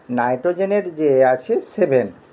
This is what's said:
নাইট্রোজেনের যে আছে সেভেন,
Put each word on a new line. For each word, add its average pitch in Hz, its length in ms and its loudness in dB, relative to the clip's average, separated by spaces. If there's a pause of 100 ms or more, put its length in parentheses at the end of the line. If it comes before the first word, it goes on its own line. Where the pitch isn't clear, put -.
(100)
নাইট্রোজেনের 170 840 -2
যে 139 300 4
আছে 131 360 0
সেভেন, 135 520 0 (200)